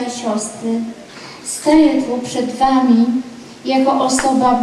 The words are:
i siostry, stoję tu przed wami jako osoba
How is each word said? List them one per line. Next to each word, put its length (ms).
i 40
siostry, 600
stoję 580
tu 260
przed 280
wami 500
jako 400
osoba 580